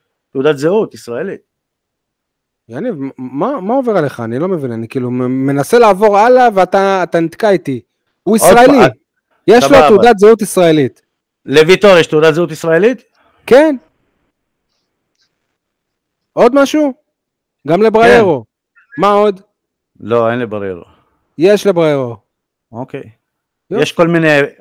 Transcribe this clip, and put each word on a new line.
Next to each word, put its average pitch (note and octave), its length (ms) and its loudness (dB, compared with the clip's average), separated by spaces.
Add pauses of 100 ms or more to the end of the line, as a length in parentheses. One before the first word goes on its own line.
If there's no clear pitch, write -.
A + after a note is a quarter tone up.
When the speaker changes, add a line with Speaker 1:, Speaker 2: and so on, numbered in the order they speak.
(320)
Speaker 1:
תעודת C#3 260 -2
זהות E3+ 360 -4
ישראלית. B2+ 480 -14 (1300)
Speaker 2:
יניב, F3 300 -10
מ-, C3+ 180 -12
מה, E3+ 440 -8
מה G3+ 120 -6
עובר A#3+ 240 -2
עליך? C#3+ 220 -4
אני A#2 200 -8
לא F3 80 -6
מבין, D3 240 -8
אני A2+ 160 -10
כאילו B2 240 -8
מ-, B2+ 360 -4
מנסה C#3+ 320 0
לעבור G3+ 380 2
הלאה B3 360 4
ואתה, F#3+ 500 0
אתה E3+ 160 -4
נתקע E3 300 -4
איתי. C#3+ 320 -4 (420)
הוא F#3 100 -2
Speaker 1:
עוד - 20 2 (160)
Speaker 2:
ישראלי, B3+ 280 4
Speaker 1:
פעם, C3+ 100 4 (580)
Speaker 2:
יש A#3+ 160 4
לו C#4 60 2
Speaker 1:
סבבה. C4 180 6
Speaker 2:
תעודת A3 320 4
זהות A3 220 4
ישראלית. D#3+ 600 -2 (440)
Speaker 1:
לויטור F3 520 4
יש D#3+ 100 2
תעודת D#3 260 2
זהות D#3+ 180 -4
ישראלית? E3+ 520 -2 (420)
Speaker 2:
כן. C#4+ 300 2 (2500)
עוד A#3+ 220 2
משהו? C#4 380 0 (720)
גם F3 160 0
לבריירו. A3 640 2
Speaker 1:
כן. - 560 -18
Speaker 2:
מה G3+ 100 2
עוד? G3+ 300 -2 (580)
Speaker 1:
לא, A2+ 320 -2
אין A#2+ 80 -4
לבריירו. G2+ 440 -8 (540)
Speaker 2:
יש G3 300 0
לבריירו. D3 500 -2 (540)
Speaker 1:
אוקיי. B2+ 320 -16 (640)
Speaker 2:
יופי. E3+ 140 -4
Speaker 1:
יש - 80 -4
כל E3+ 160 0
מיני, E3 200 0 (340)